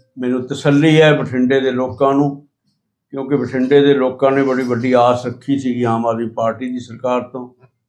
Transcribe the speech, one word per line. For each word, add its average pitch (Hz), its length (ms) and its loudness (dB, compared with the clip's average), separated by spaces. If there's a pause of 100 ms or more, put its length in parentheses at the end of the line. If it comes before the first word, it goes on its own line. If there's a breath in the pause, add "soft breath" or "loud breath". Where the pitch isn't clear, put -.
(200)
ਮੈਨੂੰ 127 280 -4
ਤਸੱਲੀ 156 540 4
ਹੈ 151 120 6
ਬਠਿੰਡੇ 127 460 0
ਦੇ 131 120 0
ਲੋਕਾਂ 127 420 -2
ਨੂੰ, 143 340 -2 (600)
ਕਿਉਂਕਿ 139 260 -4
ਬਠਿੰਡੇ 131 460 0
ਦੇ 143 120 4
ਲੋਕਾਂ 131 380 0
ਨੇ 135 120 2
ਬੜੀ 131 200 0
ਵੱਡੀ 123 300 -2
ਆਸ 123 320 2
ਰੱਖੀ 131 340 -4
ਸੀਗੀ 120 240 -4
ਆਮ 117 220 0
ਆਦਮੀ 113 240 -2
ਪਾਰਟੀ 113 420 -4
ਦੀ 123 80 -8
ਸਰਕਾਰ 120 420 -6
ਤੋਂ, - 460 -16 (220)